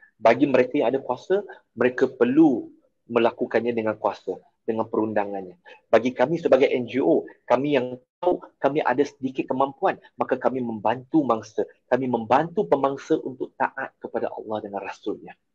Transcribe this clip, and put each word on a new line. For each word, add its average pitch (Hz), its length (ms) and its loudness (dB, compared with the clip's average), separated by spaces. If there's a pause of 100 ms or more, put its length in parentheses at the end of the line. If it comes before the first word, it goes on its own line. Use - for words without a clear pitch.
(160)
Bagi 120 320 4
mereka 127 320 2
yang 123 160 2
ada 131 80 0
kuasa, 190 400 -2 (320)
mereka 127 320 2
perlu 131 640 4 (380)
melakukannya 117 680 0
dengan 107 240 -2
kuasa, 98 380 -4 (300)
dengan 110 200 -2
perundangannya. 104 680 -4 (320)
Bagi 120 240 2
kami 151 260 0
sebagai 131 300 4
N 123 160 -2
G 113 160 -4
O, 147 240 2 (220)
kami 135 320 2
yang 127 180 -6 (240)
tahu 180 220 -2 (180)
kami 143 240 0
ada 123 160 0
sedikit - 480 -4
kemampuan, 139 480 -2 (220)
maka 127 180 -2
kami 127 240 -2
membantu 120 640 -2
mangsa, 110 400 -2 (240)
kami 127 160 0
membantu 127 600 0
pemangsa 139 480 0
untuk - 420 -8
taat - 400 -4
kepada 113 320 -6
Allah 107 320 -8
dengan 98 240 -8
Rasulnya. - 480 -10 (220)